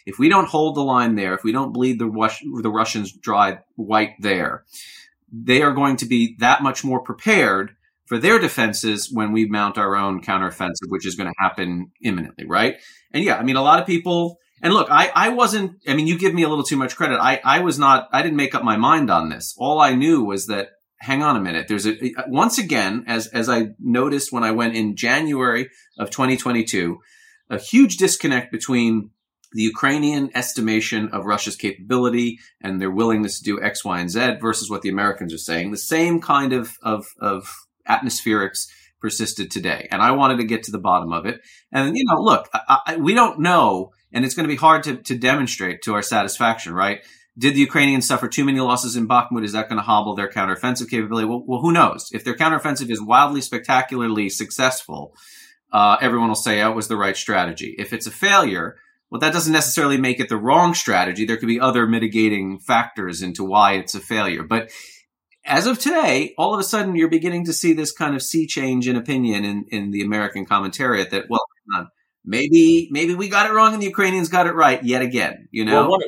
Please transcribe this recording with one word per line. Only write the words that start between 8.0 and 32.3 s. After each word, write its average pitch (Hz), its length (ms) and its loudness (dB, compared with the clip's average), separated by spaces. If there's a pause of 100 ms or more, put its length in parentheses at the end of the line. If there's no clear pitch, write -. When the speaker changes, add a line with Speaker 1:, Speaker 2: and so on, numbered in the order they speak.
Speaker 1:
for 120 120 -4
their 196 200 4
defenses 110 720 -2
when 107 220 -2
we 110 140 2
mount 104 320 -2
our 101 180 0
own 98 260 -2
counteroffensive, 92 640 -4
which 98 180 -4
is 90 80 -6
gonna 90 240 -6
happen 90 520 -4 (120)
imminently, 92 440 -6
right? 110 300 0 (360)
And 147 120 -2
yeah, 131 120 0
I 113 60 -6
mean, 131 140 0
a 135 60 2
lot 156 180 6
of 175 60 -6
people, 170 520 -2 (240)
and 170 100 2
look, 175 180 4
I, 165 240 4
I 196 160 4
wasn't, 208 580 0
I 139 60 2
mean, 156 120 0
you 170 120 0
give 180 160 2
me 170 80 2
a 156 60 2
little 151 160 0
too 147 120 -2
much 131 200 -2
credit. 143 200 0
I, 131 260 2
I 139 180 4
was 160 180 0
not, 139 340 6
I 135 100 2
didn't 156 140 0
make 139 180 0
up 143 80 -2
my 110 140 2
mind 135 340 4
on 82 200 2
this. - 260 -10
All 147 240 0
I 139 140 6
knew 143 280 4
was 98 240 -4
that, 101 220 -4 (300)
hang 135 240 -2
on 147 140 2
a 104 40 0
minute, 85 260 -4
there's 104 200 -2
a, 110 60 0 (120)
a, 127 80 -2 (160)
once 170 300 0
again, 120 480 -2
as, 113 220 -4
as 117 200 -4
I 113 200 0 (100)
noticed 135 540 0
when 117 120 -2
I 110 80 0
went 117 240 -2
in 107 200 -2
January 131 760 -2 (280)
of 104 120 -6
twenty 131 260 0
twenty-two, 110 640 -2 (520)
a 101 80 -6
huge 233 380 4
disconnect 139 560 0
between 113 580 0 (420)
the 110 100 -2
Ukrainian 139 720 0
estimation 110 760 -2
of 98 160 -6
Russia's 101 300 -2
capability 120 840 -2 (220)